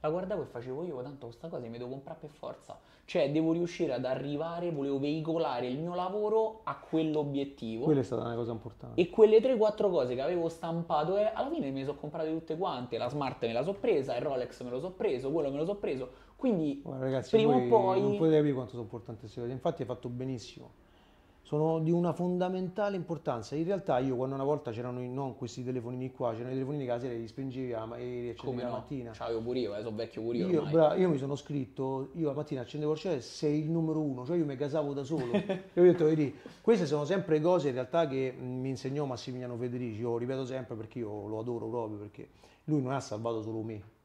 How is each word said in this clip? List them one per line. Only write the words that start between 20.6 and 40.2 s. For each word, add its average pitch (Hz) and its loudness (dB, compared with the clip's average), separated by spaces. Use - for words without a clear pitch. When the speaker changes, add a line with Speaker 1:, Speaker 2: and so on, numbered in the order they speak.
Speaker 2:
Sono 160 2
di 160 2
una 170 4
fondamentale 185 0
importanza. 143 -4
In 160 0
realtà 165 0
io 131 2
quando 131 -2
una 135 -2
volta 143 0
c'erano 123 -6
i, 123 -6
non 127 -4
questi 127 -8
telefonini 127 -4
qua, 123 -2
c'erano 120 -6
i - -4
telefonini 135 -4
caseri, 120 -2
li 113 -6
spengevi 127 -6
a 110 -4
ma-, 117 -8
e 123 -8
li 120 -6
accendevi 113 -8
Speaker 1:
Come 123 -4
Speaker 2:
la 123 -4
Speaker 1:
no? 120 -4
Speaker 2:
mattina. 123 -6
Speaker 1:
C'avevo 117 -4
pure 123 -2
io, 107 -2
eh, 110 -6
sono 110 -6
vecchio 113 -6
pure 120 -2
io 180 2
Speaker 2:
Io, 175 6
Speaker 1:
ormai. 151 0
Speaker 2:
bra-, 156 8
io 185 6
mi 143 4
sono 139 -2
scritto, 135 -4
io 160 0
la 139 0
mattina 147 -4
accendevo 151 -2
il 156 0
cellulare, 151 -2
sei 151 0
il 151 0
numero 160 2
uno, 131 -2
cioè 156 0
io 160 2
mi 143 -4
gasavo 143 0
da 139 -4
solo. 131 -2
Speaker 1:
<laughs> 190 -2
Speaker 2:
E 175 6
ho - 12
detto, 175 10
vedi, 156 4
queste 202 6
sono 147 2
sempre 160 2
cose 165 4
in 127 0
realtà 151 2
che, 131 0
mm, 127 -6
mi 131 -2
insegnò 135 -2
Massimiliano 123 -6
Federici, 120 -4
io 120 0
ripeto 131 -2